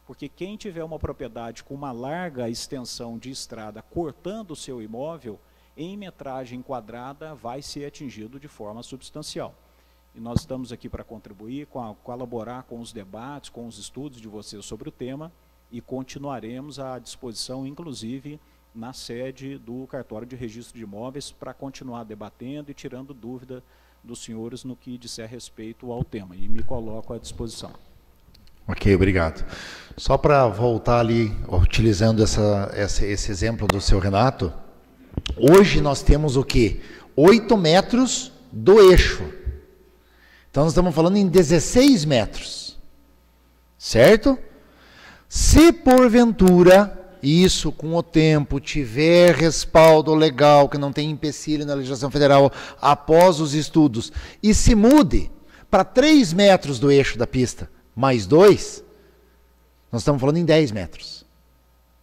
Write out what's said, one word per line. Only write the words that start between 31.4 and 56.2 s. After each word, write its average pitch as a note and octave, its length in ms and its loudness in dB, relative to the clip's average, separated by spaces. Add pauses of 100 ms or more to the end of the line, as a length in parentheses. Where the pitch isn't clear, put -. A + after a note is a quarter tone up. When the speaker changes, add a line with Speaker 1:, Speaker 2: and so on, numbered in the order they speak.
Speaker 2:
utilizando A2 720 0
essa, G#2 520 -2
essa, G2+ 320 -2
esse G2+ 240 -6
exemplo G#2+ 360 -6
do F#2+ 140 -2
seu G2+ 180 2
Renato, G2 540 -2 (840)
hoje D#3 420 6
nós C#3+ 220 -2
temos C#3+ 340 2
o C3+ 80 0
quê? - 380 -2 (340)
Oito A3 400 4
metros G3 760 0 (220)
do A#2+ 260 6
eixo. F#3 440 6 (1300)
Então, C#3 140 0
nós D#3+ 80 -2
estamos F3 220 0
falando F3 220 2
em G3+ 120 2
dezesseis F3+ 760 2
metros. - 760 -4 (1000)
Certo? A3 600 4 (880)
Se - 440 6
porventura G#3 1500 4
isso, D#3+ 500 2
com D#3+ 240 -8
o E3+ 60 -2
tempo, D3+ 580 0
tiver D#3 760 2
respaldo D#3 800 4
legal, D3 540 4
que D3 80 -6
não C#3 160 -4
tem D3+ 180 -6
empecilho D3+ 540 -6
na D3 80 -6
legislação C3+ 380 -6
federal, C#3 420 4 (280)
após E3 600 4
os D3 140 -4
estudos, D3 580 0 (300)
e G#3+ 100 2
se - 220 4
mude A3+ 580 4 (380)
pra F#3+ 140 4
três B3+ 500 2